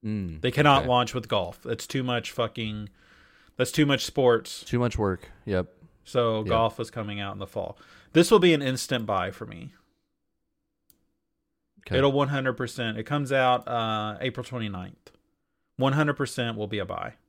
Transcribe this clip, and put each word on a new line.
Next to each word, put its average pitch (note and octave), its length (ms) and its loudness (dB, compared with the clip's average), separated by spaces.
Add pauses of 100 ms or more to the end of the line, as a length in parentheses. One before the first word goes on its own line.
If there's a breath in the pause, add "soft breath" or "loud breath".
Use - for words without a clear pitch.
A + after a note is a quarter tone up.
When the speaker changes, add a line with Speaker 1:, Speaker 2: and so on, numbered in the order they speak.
Speaker 1:
Mm, F#2+ 360 -4
Speaker 2:
They B2+ 100 0
cannot C#3+ 320 6
Speaker 1:
okay. - 60 -4
Speaker 2:
launch B2 260 2
with B2 140 -6
golf. F#2 340 -2
That's A#2 240 -8
too C3+ 180 -4
much A#2+ 260 -4
fucking, G#2+ 580 -6 (680 soft breath)
that's - 160 0
too D3+ 140 4
much C#3 180 2
sports. A#2+ 600 2
Speaker 1:
Too - 140 -2
much A#2+ 180 0
work. G2 340 -2 (140)
Yep. F#2 240 0 (360)
Speaker 2:
So A#2 340 0
Speaker 1:
Yep. G#2+ 80 -4
Speaker 2:
golf A2+ 340 2
is A2+ 100 -6
coming G#2 300 -8
out G2+ 120 -8
in G2 80 -12
the G2 60 -8
fall. E2+ 300 -8 (360 loud breath)
This E3+ 180 6
will A3 80 8
be F3 160 6
an C#3+ 80 0
instant C3 440 -2
buy F#2+ 240 -2
for - 140 -12
me. G#2+ 300 -16 (2000)
Speaker 1:
Okay. A#2 120 0
Speaker 2:
It'll C#3 140 4
one C#3 160 2
hundred C3+ 260 -2
percent. A#2 440 -6
It A2+ 60 -6
comes C#3+ 280 -2
out, B2+ 360 4
uh, A2 520 -2
April B2+ 240 -6
twenty-ninth. G2+ 680 -10 (680)
One C3+ 180 2
hundred D3 200 2
percent A#2+ 420 -4
will G#2 100 -4
be G#2 120 -4
a G2 80 -4
buy. F2+ 280 -8 (140)